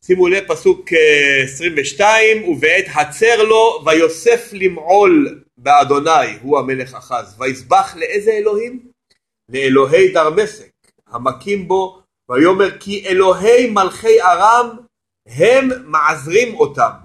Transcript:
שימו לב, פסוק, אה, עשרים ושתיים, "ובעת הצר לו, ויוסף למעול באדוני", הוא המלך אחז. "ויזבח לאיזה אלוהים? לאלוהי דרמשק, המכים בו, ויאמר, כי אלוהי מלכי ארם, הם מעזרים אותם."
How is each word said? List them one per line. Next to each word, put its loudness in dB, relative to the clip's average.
שימו 0
לב, -2
פסוק, -2
אה, 2
עשרים -6
ושתיים, 0
"ובעת 0
הצר 0
לו, 2
ויוסף 0
למעול 0
באדוני", 2
הוא 0
המלך -8
אחז. -10
"ויזבח -2
לאיזה -4
אלוהים? -4
לאלוהי 2
דרמשק, -2
המכים -6
בו, -4
ויאמר, 0
כי -10
אלוהי 2
מלכי 0
ארם, 2
הם 2
מעזרים -2
אותם." -2